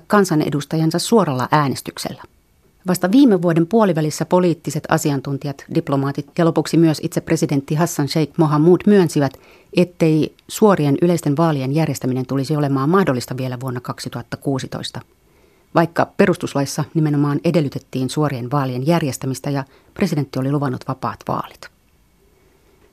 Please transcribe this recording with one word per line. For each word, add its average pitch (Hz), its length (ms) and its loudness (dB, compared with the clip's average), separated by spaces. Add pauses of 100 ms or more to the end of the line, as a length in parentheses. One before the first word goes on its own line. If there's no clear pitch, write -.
kansanedustajansa 160 920 0
suoralla 151 520 0
äänestyksellä. - 720 -2 (640)
Vasta 180 240 0
viime 226 300 6
vuoden 165 260 2
puolivälissä 160 580 0
poliittiset 165 640 0
asiantuntijat, 143 760 -2 (100)
diplomaatit 139 520 -2 (100)
ja 175 80 4
lopuksi 156 320 0
myös 165 260 4
itse 160 180 -4
presidentti 151 540 -2
Hassan 156 320 0
Sheikh 151 300 -2
Mohamud 160 480 4
myönsivät, 165 480 4 (440)
ettei 160 580 2 (120)
suorien 151 540 2
yleisten 165 360 0
vaalien 143 380 0
järjestäminen 131 500 -2
tulisi 135 300 -2
olemaan 139 340 0
mahdollista 147 480 0
vielä 127 220 -8
vuonna 123 220 -8
kaksituhatta - 560 -12
kuusitoista, - 640 -6 (720)
vaikka 160 300 2 (120)
perustuslaissa 156 640 -2 (100)
nimenomaan 147 500 0
edellytettiin 139 640 -2
suorien 131 420 -4
vaalien 131 360 -2
järjestämistä 147 600 -2
ja 139 140 -2 (300)
presidentti 151 460 -4
oli 135 120 -2
luvannut 139 360 -4
vapaat 123 400 -8
vaalit. - 420 -8 (1200)